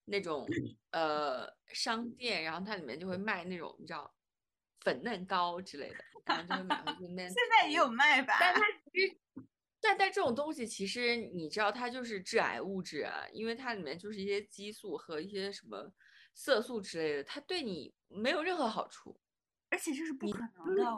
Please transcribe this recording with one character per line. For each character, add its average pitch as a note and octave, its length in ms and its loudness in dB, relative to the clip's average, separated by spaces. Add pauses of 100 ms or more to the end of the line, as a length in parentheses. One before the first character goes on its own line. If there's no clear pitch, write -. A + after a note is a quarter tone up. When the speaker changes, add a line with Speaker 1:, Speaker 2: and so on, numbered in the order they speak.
Speaker 1:
那 G3+ 160 0
种， D3 260 -2
Speaker 2:
<clears throat> - 320 -4 (140)
Speaker 1:
呃， D3+ 640 0 (100)
商 A#3 460 -2
店， G#3 320 -2
然 D#3+ 120 -2
后 F#3 80 -4
它 G#3+ 120 -4
里 F3 60 -6
面 C3+ 180 -8
就 F#3+ 80 -6
会 F3+ 80 -2
卖 G3 280 -2
那 F3+ 140 -4
种， C3 220 -8
你 D#3 60 -16
知 E3+ 60 -10
道， D3+ 220 -12 (680)
粉 A3 200 0
嫩 F#3+ 240 -4
膏 F3+ 340 0
之 E3 180 -12
类 B2 120 -8
的， - 140 -14 (220)
然 - 120 2
后 - 60 -6
就 F3 100 -2
会 - 80 -2
买 F#4+ 200 0
回 D#4 120 -4
去 F3+ 140 -12
那 F4+ 80 -8
边 F#4 120 -4
Speaker 2:
<laughs> - 0 -
现 - 80 -8 (140)
在 G4+ 180 8
也 D4+ 80 2
有 D#4 120 8
卖 C4+ 340 8
吧？ G#3 160 2
Speaker 1:
但 F4+ 160 8
它 - 60 4 (320)
其 F4+ 80 4
实， F#4+ 180 2 (600)
但， G4+ 180 4
但 F#4+ 140 4
这 G4 100 2
种 C4+ 120 4
东 D4 180 0
西 B3 140 -4
其 G3 200 -4
实 A#3+ 300 2
你 F3+ 320 -4
知 G3 120 -2
道 G#3 100 4
它 A#3+ 200 -2
就 B3+ 140 -4
是 G#3+ 160 -4
致 G#3+ 180 0
癌 A#2 220 2
物 F#3+ 200 -4
质 D3 220 -4
啊， D#2 300 -4
因 A3 140 -6
为 A3+ 80 -2
它 B3 200 -4
里 G3 80 -6
面 D3+ 160 -6
就 G#3 140 -10
是 G#3 80 -6
一 G3 60 -4
些 G3+ 160 0
激 G#3 300 -12
素 F#3+ 240 -10
和 D#3 240 -8
一 F#3 80 -8
些 G3 240 -6
什 - 140 -14
么 G3+ 260 -12 (400)
色 A#3+ 300 2
素 A#3+ 180 -6
之 F3+ 180 -8
类 D3+ 180 0
的， C#3 80 -4
它 - 160 -10
对 F4 220 -4
你 F3+ 320 -8 (140)
没 G#3+ 220 -2
有 D#4+ 120 0
任 F4+ 140 0
何 C#4 100 2
好 G#3+ 220 -2
处。 - 320 -18 (500)
Speaker 2:
而 - 80 0
且 D#4+ 140 -4
这 D#4 140 -4
是 D#4 60 -4
不 G#3+ 180 -4
可 G3+ 80 -2
能 A#3 280 -10
的， F4+ 40 0
Speaker 1:
你 F#4+ 60 4
就 G4+ 80 6
是 F4+ 140 2